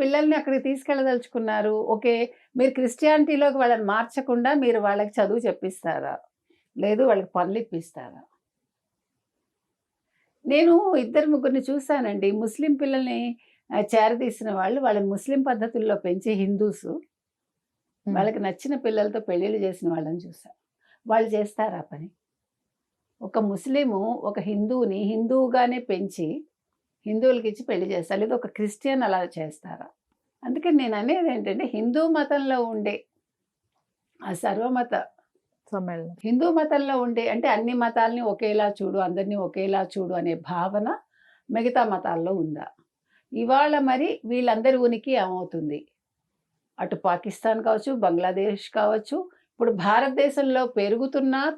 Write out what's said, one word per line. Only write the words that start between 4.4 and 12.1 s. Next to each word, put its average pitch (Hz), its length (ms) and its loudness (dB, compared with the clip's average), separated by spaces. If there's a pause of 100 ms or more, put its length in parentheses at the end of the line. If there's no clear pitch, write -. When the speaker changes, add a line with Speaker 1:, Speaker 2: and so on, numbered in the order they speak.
Speaker 1:
మీరు 233 240 4
వాళ్ళకి 208 300 0
చదువు 214 300 2
చెప్పిస్తారా, 160 680 -4 (680)
లేదు 214 260 2
వాళ్ళకి 190 260 2
పనులు 190 300 -2
ఇప్పిస్తారా? - 560 -12 (2250)
నేను 311 280 6 (300)
ఇద్దరు 294 300 2
ముగ్గురిని 262 360 2
చూశానండి, 254 580 0 (160)